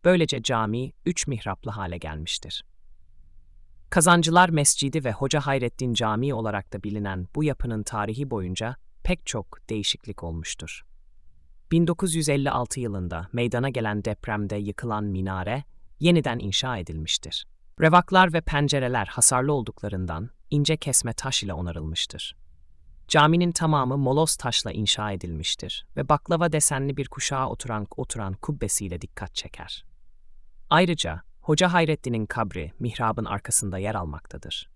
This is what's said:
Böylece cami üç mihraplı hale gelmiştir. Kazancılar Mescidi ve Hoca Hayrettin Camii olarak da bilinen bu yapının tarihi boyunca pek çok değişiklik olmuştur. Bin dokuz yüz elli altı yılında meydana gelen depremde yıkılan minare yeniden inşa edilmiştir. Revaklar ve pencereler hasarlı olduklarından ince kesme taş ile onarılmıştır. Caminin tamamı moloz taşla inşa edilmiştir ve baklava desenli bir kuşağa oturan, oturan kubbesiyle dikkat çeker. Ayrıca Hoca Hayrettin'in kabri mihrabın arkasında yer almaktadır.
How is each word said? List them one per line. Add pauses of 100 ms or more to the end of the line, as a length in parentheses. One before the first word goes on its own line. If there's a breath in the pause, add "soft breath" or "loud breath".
Böylece
cami (140)
üç
mihraplı
hale
gelmiştir. (1300)
Kazancılar
Mescidi
ve
Hoca
Hayrettin
Camii
olarak
da
bilinen
bu
yapının
tarihi
boyunca (260)
pek
çok
değişiklik
olmuştur. (840)
Bin
dokuz
yüz
elli
altı
yılında
meydana
gelen
depremde
yıkılan
minare (360)
yeniden
inşa
edilmiştir. (340)
Revaklar
ve
pencereler
hasarlı
olduklarından (200)
ince
kesme
taş
ile
onarılmıştır. (720)
Caminin
tamamı
moloz
taşla
inşa
edilmiştir (100)
ve
baklava
desenli
bir
kuşağa
oturan, (100)
oturan
kubbesiyle
dikkat
çeker. (840)
Ayrıca (180)
Hoca
Hayrettin'in
kabri
mihrabın
arkasında
yer
almaktadır.